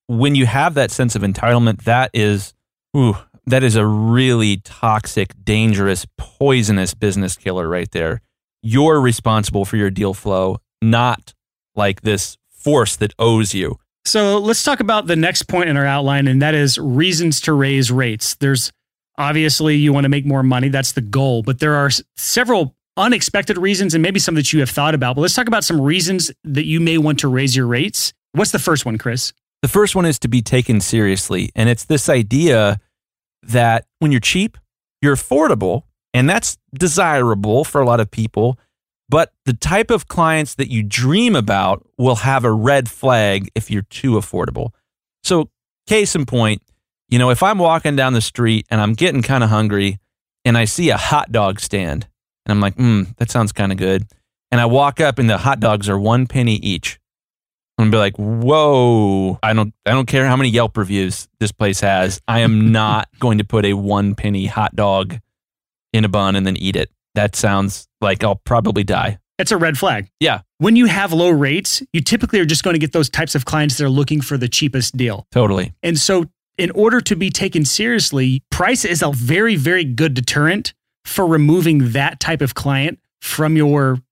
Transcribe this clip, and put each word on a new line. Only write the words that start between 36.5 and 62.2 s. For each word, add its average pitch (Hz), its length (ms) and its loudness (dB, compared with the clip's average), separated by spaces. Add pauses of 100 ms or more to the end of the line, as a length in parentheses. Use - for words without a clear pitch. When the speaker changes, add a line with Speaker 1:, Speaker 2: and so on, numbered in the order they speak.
Speaker 1:
desirable 139 880 2
for - 160 -2
a 131 40 2
lot 120 160 2
of 107 100 -2
people. 113 480 -2 (520)
But 156 220 0 (120)
the 131 80 0
type 190 380 -2
of 220 180 -2
clients 160 480 -2
that 135 140 -6
you 113 120 -2
dream 147 540 0
about 98 500 -2 (100)
will 127 200 2
have 123 280 0
a 113 80 2
red 120 380 0
flag 104 640 0
if - 160 -6
you're 104 120 -2
too - 300 -4
affordable. 98 580 -4 (520)
So, 165 280 0 (360)
case 214 280 0
in 147 120 -2
point, 110 360 0 (460)
you 123 100 2
know, 127 120 4
if 123 120 0
I'm 202 160 2
walking 165 360 2
down 131 180 2
the 117 80 2
street 113 500 0
and 110 100 0
I'm 104 140 0
getting 139 280 0
kinda 127 240 0
hungry 101 520 0 (460)
and 117 140 4
I 117 60 2
see 156 260 0
a 101 60 2
hot - 340 -2
dog 101 300 0
stand 87 460 -6 (380)
and 107 80 -4
I'm 101 80 0
like, 98 160 -2
"Mm, 110 400 -2
that 117 140 -4
sounds 110 220 -2
kinda 98 220 -2
good." 95 320 -2 (440)
And 120 100 2
I 120 60 2
walk 139 340 2
up 139 180 2
and 117 100 2
the 101 100 2
hot 127 220 0
dogs 107 280 0
are 98 100 0
one 117 280 2
penny 120 300 0
each. - 420 -6 (800)
I'm 117 60 2
gonna 107 80 2
be 113 60 4
like, 101 180 0
"Whoa, 113 1300 2
I 110 100 0
don't, 110 200 0 (140)
I 107 60 0
don't 131 160 0
care 135 180 2
how 127 100 2
many 131 140 0
Yelp 113 260 0
reviews 95 520 -4 (100)
this 104 140 -2
place 98 280 -2
has. 95 460 0